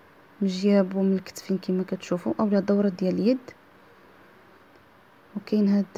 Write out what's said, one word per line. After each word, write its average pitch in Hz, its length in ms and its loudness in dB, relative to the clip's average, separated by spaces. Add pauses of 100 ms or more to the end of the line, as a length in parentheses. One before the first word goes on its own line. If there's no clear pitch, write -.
(420)
مجياب 190 540 2
ومن 190 160 2
الكتفين 190 460 -4
كما 185 240 -2
كتشوفوا، 180 580 -6
اولا 202 200 2
دوره 202 280 2
ديال 185 260 -2
اليد. 214 240 2 (2000)
وكاين 208 320 0
هاد 202 180 2 (120)